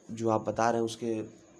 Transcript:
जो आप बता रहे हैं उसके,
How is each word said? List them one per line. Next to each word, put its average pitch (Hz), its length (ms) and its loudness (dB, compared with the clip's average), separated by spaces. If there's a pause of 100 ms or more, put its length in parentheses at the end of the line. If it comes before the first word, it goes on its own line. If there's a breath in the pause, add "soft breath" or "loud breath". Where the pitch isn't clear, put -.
(120)
जो 113 160 0
आप 107 200 2
बता 113 220 2
रहे 117 100 2
हैं 117 60 2
उसके, 113 360 -4 (380)